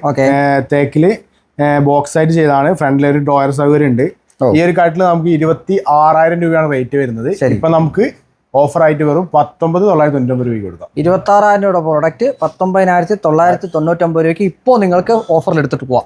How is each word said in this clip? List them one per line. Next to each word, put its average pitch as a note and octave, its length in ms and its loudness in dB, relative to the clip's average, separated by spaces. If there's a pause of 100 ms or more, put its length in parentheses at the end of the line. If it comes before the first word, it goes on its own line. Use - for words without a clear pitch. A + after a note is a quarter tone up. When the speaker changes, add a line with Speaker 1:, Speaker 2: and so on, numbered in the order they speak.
Speaker 1:
ഓക്കെ. C#3 180 -2
Speaker 2:
ഏ, C#3 380 2 (140)
തേക്കില്, D3 380 2 (520)
ഏ, D3 160 2
ബോക്സ് C#3+ 380 0
ആയിട്ട് D#3+ 160 2
ചെയ്തതാണ്. D3 400 2
ഫ്രണ്ടിൽ C#3+ 340 0
ഒരു C#3+ 100 2
ഡ്രോയർ C#3 340 0
സൗകര്യം D3 360 2
ഉണ്ട്. C3 240 0 (320)
Speaker 1:
ഓ. A#2 100 2
Speaker 2:
ഈ D#3 80 2
ഒരു F3 100 2
കട്ടിൽ E3+ 320 0
നമുക്ക് E3+ 240 0
ഇരുപത്തി D#3+ 520 -2 (100)
ആറായിരം D#3+ 520 2
രൂപയാണ് D#3+ 300 0
റേറ്റ് C3 260 -4
വരുന്നത്. B2 380 -4
Speaker 1:
ശരി. B2+ 180 0
Speaker 2:
ഇപ്പൊ A2 160 -2
നമുക്ക് E3 420 0 (440)
ഓഫർ D3 280 2
ആയിട്ട് D#3 200 2
വെറും D#3 300 0
പത്തൊമ്പത് E3 480 0
തൊള്ളായിരത്തി D3+ 360 2
തൊണ്ണൂറ്റൊമ്പത് B2+ 300 -2
രൂപയ്ക്ക് G#2+ 200 -6
കൊടുക്കാം. E2+ 200 -16 (100)
Speaker 1:
ഇരുപത്താറായിരം G3+ 680 2
രൂപയുടെ F#3 160 0
പ്രോഡക്റ്റ് D#3+ 600 -2
പത്തൊമ്പതിനായിരത്തി F#3 760 0 (100)
തൊള്ളായിരത്തി E3+ 500 0
തൊണ്ണൂറ്റൊമ്പത് E3 500 0
രൂപയ്ക്ക് E3 180 -2
ഇപ്പോ A#3+ 340 0
നിങ്ങൾക്ക് G3 520 0
ഓഫറിൽ E3 300 0
എടുത്തിട്ട് C#3+ 240 -4
പോവാം. B2+ 220 -2